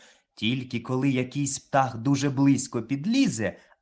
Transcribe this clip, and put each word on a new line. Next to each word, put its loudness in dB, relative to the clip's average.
тільки -4
коли 0
якийсь -2
птах 0
дуже 0
близько 2
підлізе, -2